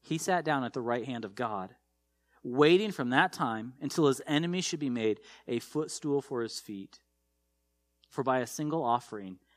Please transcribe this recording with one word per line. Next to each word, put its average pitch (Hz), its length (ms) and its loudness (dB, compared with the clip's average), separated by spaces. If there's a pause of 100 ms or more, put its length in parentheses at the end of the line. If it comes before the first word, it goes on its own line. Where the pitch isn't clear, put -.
he - 160 -4
sat 175 280 0
down 143 200 0
at 117 100 -6
the 131 80 -4
right 120 220 0
hand 120 200 -8
of 98 100 -10
God, 104 420 -4 (680)
waiting 160 500 6
from 123 160 -2
that 151 240 4
time 117 480 -4
until 151 260 2
his 135 200 4
enemies 170 400 0
should 170 120 -4
be 147 120 -2
made 110 280 0 (300)
a 120 100 -2
footstool 147 640 -2
for 127 220 -4
his 110 180 -6
feet. 98 400 -14 (1080)
For 143 120 -4
by 131 180 2
a 123 60 -4
single 151 380 -4
offering, 107 560 -4 (160)